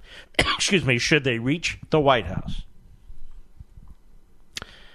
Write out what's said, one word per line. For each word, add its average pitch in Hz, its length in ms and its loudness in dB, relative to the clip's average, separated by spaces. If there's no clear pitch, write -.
<coughs> - 280 -6
excuse 466 460 2
me, 123 140 4
should 147 260 2
they 123 140 0
reach 135 400 -2
the 160 100 4
White 131 280 4
House. - 380 -4